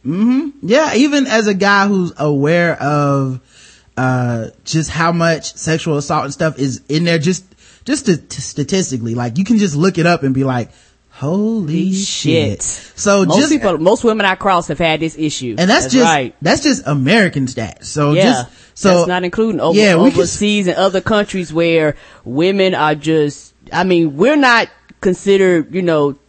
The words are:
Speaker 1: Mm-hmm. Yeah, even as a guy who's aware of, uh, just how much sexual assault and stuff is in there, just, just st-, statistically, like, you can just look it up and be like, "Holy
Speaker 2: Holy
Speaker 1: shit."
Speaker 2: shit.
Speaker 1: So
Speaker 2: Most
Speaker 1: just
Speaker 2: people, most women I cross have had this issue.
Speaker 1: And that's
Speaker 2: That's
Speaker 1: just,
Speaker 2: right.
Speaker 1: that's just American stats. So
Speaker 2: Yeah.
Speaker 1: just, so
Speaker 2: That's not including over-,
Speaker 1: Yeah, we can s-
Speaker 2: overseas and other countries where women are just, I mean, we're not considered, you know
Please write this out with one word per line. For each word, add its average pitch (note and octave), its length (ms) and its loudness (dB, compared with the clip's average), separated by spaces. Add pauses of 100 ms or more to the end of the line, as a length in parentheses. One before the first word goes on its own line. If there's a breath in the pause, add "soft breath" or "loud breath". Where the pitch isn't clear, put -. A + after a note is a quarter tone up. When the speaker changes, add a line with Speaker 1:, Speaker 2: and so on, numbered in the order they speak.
Speaker 1:
Mm-hmm. B3 440 0 (180)
Yeah, C#4+ 260 2
even C#4 320 2
as A3 200 0
a G#3 80 0
guy G3+ 340 2
who's F#3 300 0
aware D3+ 640 0
of, C#3 600 -2 (560 soft breath)
uh, B2 520 -2 (160)
just D#3+ 260 -2
how E3 220 -2
much E3 420 -2
sexual D#3+ 420 -2
assault D3 280 -2
and C#3 80 -8
stuff D#3+ 260 -4
is C3 300 -4
in D#3 160 0
there, E3+ 140 0
just, F3 260 -2 (400 soft breath)
just D4 220 -4
st-, E3+ 260 -2
statistically, C3+ 840 -6
like, A#2+ 240 -4
you G3 60 0
can A3 140 2
just F3 180 0
look F3 220 0
it D#3+ 80 2
up E3+ 160 2
and C3+ 120 0
be C3+ 100 0
like, B2 260 -2 (400 soft breath)
"Holy F#3 720 -2
Speaker 2:
Holy F#3+ 80 0
Speaker 1:
shit." A2 720 -2
Speaker 2:
shit. - 0 -
Speaker 1:
So - 640 -2
Speaker 2:
Most D#3+ 120 2
Speaker 1:
just D4 140 2
Speaker 2:
people, G3+ 260 0
most F#3+ 240 2
women A3 240 0
I F#3 80 2
cross F#3 340 0
have D3+ 100 -6
had D#3+ 220 0
this D#3+ 180 -4
issue. C3 400 -4
Speaker 1:
And F3+ 120 2
that's D4 140 2
Speaker 2:
That's B3 100 -4
Speaker 1:
just, B3 120 4
Speaker 2:
right. C#3+ 360 0
Speaker 1:
that's G#3 200 0
just C#4 240 0
American C#3+ 600 0
stats. A#2 380 -10
So D3 280 -2
Speaker 2:
Yeah. F3 100 4
Speaker 1:
just, G3 260 2 (260 soft breath)
so F#3+ 220 2
Speaker 2:
That's E3+ 120 2
not F3+ 160 -2
including G#3 360 -2
over-, E3 180 2
Speaker 1:
Yeah, G3+ 180 4
we G#3+ 140 6
can - 20 -10
s- - 60 -2
Speaker 2:
overseas G#3 500 0
and D3 80 0
other F#3 260 2
countries F#3+ 500 -2
where E3 440 2 (280 loud breath)
women F#3 500 0
are D3+ 200 0
just, D3+ 580 -2 (200)
I F3 120 0
mean, E3 320 0
we're B3+ 200 4
not A#3+ 320 2 (340)
considered, F#3 720 2
you F#3 80 -2
know D3+ 340 0 (120)